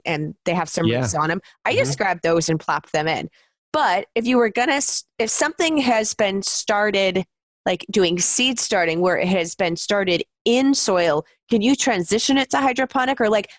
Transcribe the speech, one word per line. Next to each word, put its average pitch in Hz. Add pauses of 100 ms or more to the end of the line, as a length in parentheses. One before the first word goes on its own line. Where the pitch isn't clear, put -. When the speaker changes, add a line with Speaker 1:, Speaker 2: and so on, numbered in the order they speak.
Speaker 1:
and 151
they 170
have 170
some 170
Speaker 2:
Yeah. 117
Speaker 1:
roots 123
on 156
'em. 185 (220)
I 247
just 453
Speaker 2:
Mm-hmm. 208
Speaker 1:
grabbed 180
those 165
and 160
plopped -
them 156
in. 147 (420)
But 208
if 233
you 254
were 233
gonna 247
s-, - (120)
if 220
something 320
has 240
been 196
started, 196 (420)
like, 185
doing 175
seed 254
starting 170
where 180
it 180
has 175
been 170
started 190 (200)
in 262
soil, 170 (240)
can 226
you 254
transition 226
it 269
to 269
hydroponic? 262
Or, 214
like, 208